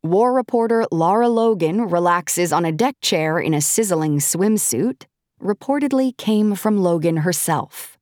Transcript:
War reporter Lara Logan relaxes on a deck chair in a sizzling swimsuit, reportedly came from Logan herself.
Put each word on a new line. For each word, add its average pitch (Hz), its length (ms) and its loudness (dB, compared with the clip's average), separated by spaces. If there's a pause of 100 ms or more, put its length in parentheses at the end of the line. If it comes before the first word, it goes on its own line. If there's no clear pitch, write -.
War 208 300 2
reporter 233 580 0
Lara 190 380 2
Logan 220 580 0
relaxes 175 640 0
on 165 140 2
a 160 60 0
deck 240 300 0
chair 160 380 0
in 156 140 0
a 147 80 0
sizzling 160 560 0
swimsuit, 190 840 -2 (380)
reportedly 262 760 -2
came 214 360 0
from 208 240 0
Logan 170 400 0
herself. - 840 -4